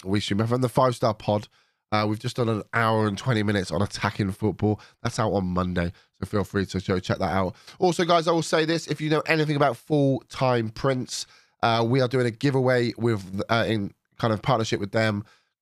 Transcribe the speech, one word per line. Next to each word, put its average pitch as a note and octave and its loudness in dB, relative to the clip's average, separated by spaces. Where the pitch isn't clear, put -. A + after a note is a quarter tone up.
We G2 0
Stream G2+ -2
F A2+ 0
M, B2+ 0
the B2 0
Five B2+ 2
Star A2+ 0
Pod. G#2 -2
Uh, G#2+ 0
we've G#2+ -2
just A#2+ -8
done A#2 0
an G#2+ -2
hour A2 2
and G2+ 0
twenty A2 0
minutes G2+ 0
on E2+ 0
attacking G2+ -2
football. G#2 0
That's - -4
out A2 2
on G2 0
Monday, F2+ -2
so F#2 -6
feel G2+ -2
free G2 -2
to F#2 -6
go F#2 -2
check - -4
that F2+ -2
out. F#2+ -2
Also, F3+ 2
guys, E3+ 2
I E3+ 2
will E3 2
say D#3+ 2
this. D#3+ -2
If D3 -4
you D3+ -2
know D3+ 4
anything D3+ 0
about C#3 2
Full C#3 2
Time B2 0
Prints, B2+ -4
uh, A#2 2
we C3 2
are B2 2
doing B2+ 0
a A#2 0
giveaway B2+ 2
with, G2+ -2
uh, A2+ 2
in G2+ -2
kind A2+ 0
of G2 -2
partnership A2+ 0
with G2+ -6
them. A2 0